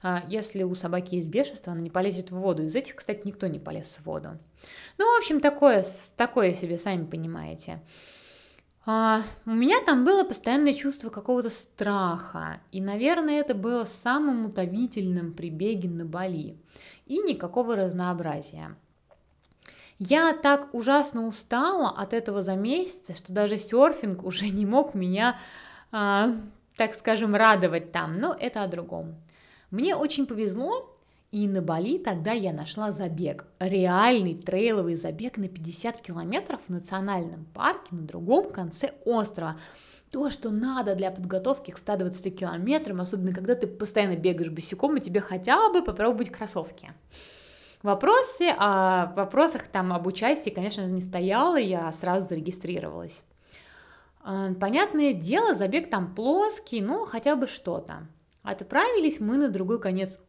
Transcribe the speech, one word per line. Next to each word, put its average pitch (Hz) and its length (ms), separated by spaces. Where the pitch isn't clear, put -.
а, 180 240
если 202 360
у 180 120
собаки 180 400
есть 165 140
бешенство, 226 420
она 165 100
не 165 80
полезет 180 420
в 180 40
воду. 180 280
Из 156 120
этих, 262 220
кстати, 208 260
никто 196 240
не 147 120
полез 156 420
в 151 40
воду. 156 320
Ну, 466 180
в 466 40
общем, 320 200
такое 285 440
с-, - 340
такое 226 360
себе, 175 240
сами 175 280
понимаете. 160 760
А, 220 360
у 226 60
меня 277 340
там 254 180
было 381 200
постоянное 285 500
чувство 277 360
какого-то 233 420
страха. 175 1080
И, 190 100
наверное, 294 580
это 294 140
было 226 320
самым 254 600
утомительным 185 880
при 165 160
беге 180 400
на 170 160
Бали. 170 520
И 294 140
никакого 233 560
разнообразия. 165 1000
Я 302 340
так 285 400
ужасно 240 540
устала 277 640
от 196 240
этого 220 280
за 190 140
месяц, 240 640
что - 160
даже 208 240
сёрфинг 226 680
уже 185 240
не 202 180
мог 269 300
меня, 202 420
а, 208 440
так 220 160
скажем, 220 420
радовать 180 560
там. 165 260
Но 302 160
это 220 300
о 190 40
другом. 170 480
Мне 294 260
очень 294 280
повезло, 240 720
и 208 180
на 190 120
Бали 170 360
тогда 190 340
я 190 220
нашла 190 400
забег. 170 520
Реальный 185 760
трейловый 185 600
забег 165 420
на 190 120
пятьдесят 180 520
километров 185 640
в - 40
национальном 180 840
парке - 380
на 165 120
другом 175 500
конце 190 400
острова. 196 560
То, 277 180
что - 200
надо 220 460
для 185 160
подготовки 190 600
к - 60
ста 208 200
двадцати 180 340
километрам, 185 680
особенно 185 320
когда 190 200
ты 247 140
постоянно 202 480
бегаешь 165 340
босиком, 185 460
и 262 60
тебе 180 180
хотя 240 500
бы 349 140
попробовать 220 480
кроссовки. - 600
Вопросы, 349 760
а, 190 560
в 180 40
вопросах 254 520
там 185 240
об 175 120
участии, 220 440
конечно 202 360
же, 185 60
не 185 100
стояло, 190 540
я 180 380
сразу 185 340
зарегистрировалась. 165 960
А, 196 340
понятное 285 580
дело, 254 420
забег 202 340
там 185 240
плоский, 311 680
но 302 240
хотя 277 320
бы 254 100
что-то. 160 600
Отправились 302 800
мы 214 160
на 285 100
другой 190 320
конец 190 500